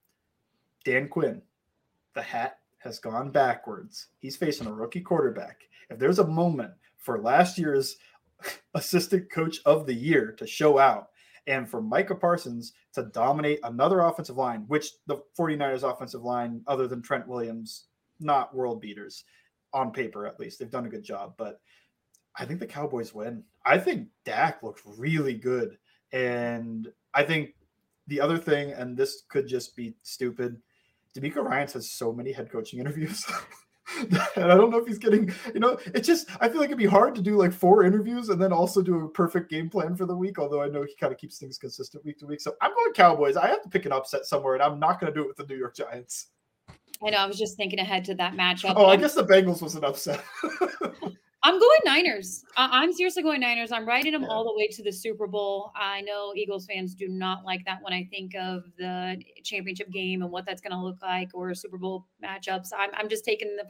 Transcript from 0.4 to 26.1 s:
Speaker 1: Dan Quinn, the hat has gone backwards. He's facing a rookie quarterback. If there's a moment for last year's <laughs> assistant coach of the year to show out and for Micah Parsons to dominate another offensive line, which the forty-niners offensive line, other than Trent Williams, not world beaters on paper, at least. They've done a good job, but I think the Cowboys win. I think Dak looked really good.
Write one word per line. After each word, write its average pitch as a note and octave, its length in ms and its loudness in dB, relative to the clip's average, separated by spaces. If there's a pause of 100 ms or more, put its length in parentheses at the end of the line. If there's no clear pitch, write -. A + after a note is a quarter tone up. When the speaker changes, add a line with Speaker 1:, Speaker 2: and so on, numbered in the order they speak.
Speaker 1:
Dan C3 240 0
Quinn, D3+ 340 -2 (720)
the A#2+ 80 -8
hat A#2 380 -6 (200)
has A#2+ 200 -14
gone B2+ 320 -6
backwards. A#2+ 760 0 (120)
He's C3 180 -12
facing C#3+ 300 -2
a G#2+ 60 -10
rookie A#2 280 -8
quarterback. B2+ 600 -2 (280)
If A2+ 100 -14
there's E3+ 200 4
a E3+ 80 6
moment D#3 440 0 (260)
for A#2 240 -4
last D3+ 360 4
year's C#3+ 400 0 (380)
<laughs> - 380 -14
assistant F3+ 580 0
coach E3 340 -2
of D3+ 200 6
the C3 80 -2
year C3+ 400 2
to - 140 -12
show D3+ 300 4
out A#2 320 6 (380)
and C3+ 220 -2
for A#2 120 -6
Micah D#3 340 0
Parsons E3+ 580 -2 (200)
to B2+ 100 -4
dominate D3 600 0
another C#3 380 2
offensive E3 360 0
line, A#2+ 300 -4
which D3 240 -2 (160)
the - 160 -6 (120)
forty-niners C#3+ 480 -2
offensive B2 400 -6
line, A#2+ 440 -4
other C3 200 0
than A#2+ 140 -8
Trent A#2+ 260 -6
Williams, A2+ 580 -10 (340)
not C#3+ 340 0
world A#2+ 280 -4
beaters G2+ 420 -16 (500)
on C3 180 -2
paper, A2 360 -6
at - 120 -14
least. - 200 -14
They've A2+ 100 -10
done B2 160 -6
a - 40 -10
good G#2 140 -12
job, G3 340 -12
but A2+ 220 -10 (800)
I B2 80 -10
think D#3 140 -8
the A3 80 -10
Cowboys C#3+ 460 -8
win. A2 300 -10 (220)
I C#3+ 120 6
think F#3 300 -2 (180)
Dak B2+ 360 0
looked A2 240 -12
really C3 480 0
good. A#2+ 440 -2 (340)